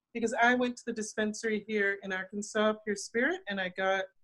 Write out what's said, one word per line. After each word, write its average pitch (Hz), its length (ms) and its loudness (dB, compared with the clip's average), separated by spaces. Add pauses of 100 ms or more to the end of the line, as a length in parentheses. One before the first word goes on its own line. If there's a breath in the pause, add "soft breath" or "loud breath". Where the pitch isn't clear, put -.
(140)
because 226 260 0
I 240 140 8
went 247 220 0
to - 100 -16
the 233 60 -2
dispensary 214 760 -2
here 202 360 2
in 190 100 -6
Arkansas, 208 640 0 (100)
Pure 208 120 -2
Spirit, 294 520 0
and 196 120 -2
I 185 160 -2
got 190 280 2 (200)